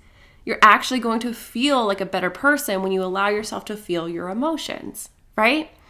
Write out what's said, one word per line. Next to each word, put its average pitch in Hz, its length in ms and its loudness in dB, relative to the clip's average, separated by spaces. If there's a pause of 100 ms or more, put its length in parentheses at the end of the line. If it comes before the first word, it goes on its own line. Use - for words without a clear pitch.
(460)
You're - 160 -4
actually 233 380 6
going 226 200 0
to 233 140 -4
feel 247 520 0
like 196 140 0
a 190 60 -4
better 180 240 -2
person 277 500 0
when 190 100 -2
you 190 140 0
allow 196 240 0
yourself 208 380 -4
to 208 100 -8
feel 175 320 -4
your 170 220 -8
emotions, - 800 -6 (260)
right? 254 320 2 (220)